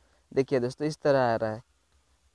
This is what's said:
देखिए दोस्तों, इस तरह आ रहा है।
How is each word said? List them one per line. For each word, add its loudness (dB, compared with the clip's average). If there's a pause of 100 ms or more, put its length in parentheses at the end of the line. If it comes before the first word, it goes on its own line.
(340)
देखिए 0
दोस्तों, -6
इस -8
तरह 2
आ 2
रहा -2
है। -10 (720)